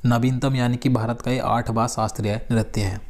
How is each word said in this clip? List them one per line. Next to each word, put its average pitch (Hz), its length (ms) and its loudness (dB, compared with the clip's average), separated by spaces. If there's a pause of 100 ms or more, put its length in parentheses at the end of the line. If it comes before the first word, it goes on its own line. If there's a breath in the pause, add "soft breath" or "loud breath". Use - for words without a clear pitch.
नवीनतम, 127 480 2
यानी 120 220 0
कि 131 120 0
भारत 120 340 0
का 123 80 -2
ये 127 80 0
आठवां 117 500 0
शास्त्रीय 107 520 -2 (120)
नृत्य 110 280 0
है। 98 300 -2